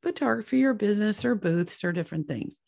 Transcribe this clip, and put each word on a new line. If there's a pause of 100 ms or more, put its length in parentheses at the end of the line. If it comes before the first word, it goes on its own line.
photography
or
business
or
booths
or
different
things.